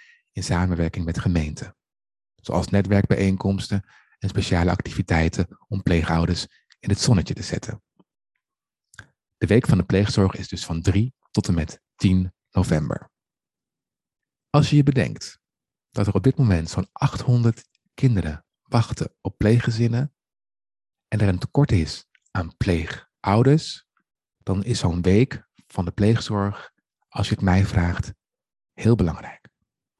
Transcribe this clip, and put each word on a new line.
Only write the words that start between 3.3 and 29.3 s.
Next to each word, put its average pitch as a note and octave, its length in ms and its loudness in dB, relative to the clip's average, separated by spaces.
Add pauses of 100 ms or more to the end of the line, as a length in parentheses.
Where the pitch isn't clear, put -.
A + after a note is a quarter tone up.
en G2+ 100 -6
speciale F2+ 420 0
activiteiten - 960 -2
om G2+ 140 -6
pleegouders E2+ 640 0 (320)
in - 100 -10
het G2 120 0
zonnetje - 340 2
te - 80 -10
zetten. - 400 -8 (1500)
De - 100 -4
Week A2+ 200 4
van - 120 2
de F2 60 0
Pleegzorg G2 500 2
is - 140 -12
dus - 160 -10
van E2 180 -6
drie G2+ 320 0 (160)
tot - 180 -2
en F2+ 60 2
met D#2+ 260 -4 (160)
tien F#2 360 2 (180)
november. - 600 -2 (1400)
Als D3 200 4
je D3 60 4
je D3 60 6
bedenkt B2 580 -2 (500)
dat G#2 160 -2
er G2+ 80 0
op F2+ 80 0
dit C3 140 2
moment F#2 340 2
zo'n - 220 -6
achthonderd A#2+ 760 0 (260)
kinderen E2+ 500 0 (180)
wachten - 580 -2
op - 180 -10
pleeggezinnen A#2 760 0 (960)
en G#2 120 -2
er G2+ 80 4
een F#2 100 0
tekort - 340 0
is - 360 -2 (220)
aan E2+ 260 -6
pleegouders, G#2 1300 0 (500)
dan G2 280 -4
is A#2+ 140 -4
zo'n F2 240 -2
week G2 420 2 (220)
van - 180 -6
de F2 80 -8
pleegzorg, G#2 800 -2 (360)
als - 200 -4
je G#2+ 60 0
het - 100 -6
mij F#2+ 200 4
vraagt, - 500 -2 (580)
heel A2+ 220 2
belangrijk. - 540 -6 (520)